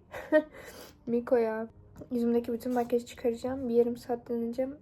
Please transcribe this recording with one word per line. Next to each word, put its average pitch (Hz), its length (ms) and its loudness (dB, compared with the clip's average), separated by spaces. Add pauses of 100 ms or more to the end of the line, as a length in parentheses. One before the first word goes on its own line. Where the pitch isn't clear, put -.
(320)
<laughs> 302 120 6 (640)
Miko 240 280 2
ya. 226 320 2 (440)
Yüzümdeki 240 420 2
bütün 247 200 -4
makyajı 240 320 2
çıkaracağım. 254 640 -4
Bir 233 40 0
yarım 240 240 4
saat 240 320 -6
dinleneceğim. 240 520 -2